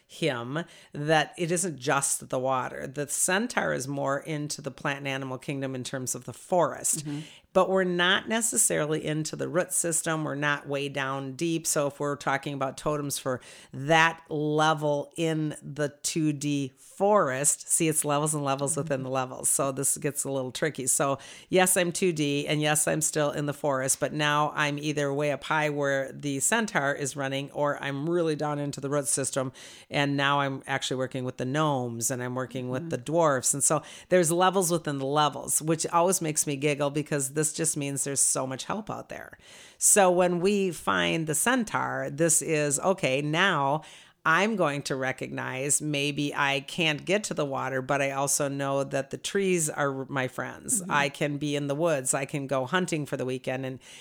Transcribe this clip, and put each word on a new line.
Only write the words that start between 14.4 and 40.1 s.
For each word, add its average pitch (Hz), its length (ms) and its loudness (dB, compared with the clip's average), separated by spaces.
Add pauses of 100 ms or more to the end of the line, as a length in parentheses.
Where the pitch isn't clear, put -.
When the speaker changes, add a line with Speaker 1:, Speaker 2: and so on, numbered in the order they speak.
Speaker 1:
in 156 460 0
the 147 260 -2 (140)
two 156 300 0
D 143 440 -2
forest, 156 920 2
see, 165 160 2
it's 156 160 2
levels 147 320 2
and 147 80 -2
levels 139 300 0
Speaker 2:
Mm-hmm. 139 80 -2
Speaker 1:
within 139 220 -2
the 127 60 -6
levels. 131 400 -2
So 139 220 0
this 135 260 -2
gets 147 280 -4
a 135 60 -4
little 131 200 -2
tricky. 135 340 -2
So 139 320 2 (300)
yes, 180 300 4
I'm 175 140 2
two 185 220 2
D, 147 320 0
and 151 160 0
yes, 151 260 2
I'm 156 140 2
still 151 300 2
in 151 160 -2
the 143 60 -2
forest, 135 460 0
but 135 140 -2
now 151 400 2
I'm 147 240 0
either 147 360 -2
way 147 180 0
up 135 140 -4
high 151 240 0
where 139 420 0
the 139 300 -4
centaur 180 520 0
is 143 220 -4
running, 135 360 -4
or 143 300 0
I'm 139 280 -4
really 165 260 2
down 147 240 -2
into 143 220 -6
the 139 80 -4
root 143 180 0
system, 135 460 -2 (360)
and 143 280 0
now 143 240 4
I'm 135 260 -2
actually 135 300 -2
working 131 260 -4
with 127 140 -6
the 127 80 -4
gnomes, 127 640 0
and 123 100 -4
I'm 127 140 -4
working 127 340 -6
with 127 140 -4
Speaker 2:
Mm-hmm. 165 60 -8
Speaker 1:
the 151 80 -4
dwarfs. 147 580 2
And 139 80 -4
so 151 180 2 (280)
there's 175 220 6
levels 180 380 4
within 156 300 -2
the 135 60 -4
levels, 139 580 0
which 160 240 0
always 170 340 2
makes 156 240 0
me 143 120 -2
giggle 143 340 0
because 143 380 -2 (100)
this 151 140 0
just 160 240 -2
means 139 260 -2
there's 139 160 -2
so - 260 2
much 131 200 -6
help 208 240 -6
out 117 180 -8
there. - 300 -14 (400)
So 190 340 8